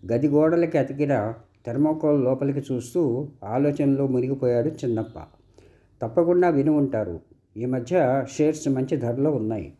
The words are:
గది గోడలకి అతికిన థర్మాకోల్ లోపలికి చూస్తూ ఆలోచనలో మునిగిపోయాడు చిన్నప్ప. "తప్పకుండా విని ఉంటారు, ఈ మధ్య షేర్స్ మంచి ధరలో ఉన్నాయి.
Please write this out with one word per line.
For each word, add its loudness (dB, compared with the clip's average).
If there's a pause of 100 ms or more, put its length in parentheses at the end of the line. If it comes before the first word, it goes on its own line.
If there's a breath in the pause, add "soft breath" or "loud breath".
(140)
గది 2
గోడలకి 2
అతికిన 0 (340)
థర్మాకోల్ 0
లోపలికి -2
చూస్తూ -2 (140)
ఆలోచనలో 0
మునిగిపోయాడు 0
చిన్నప్ప. -4 (800 soft breath)
"తప్పకుండా 2
విని 2
ఉంటారు, 0 (380)
ఈ -6
మధ్య 0
షేర్స్ 0
మంచి 0
ధరలో 0
ఉన్నాయి. -4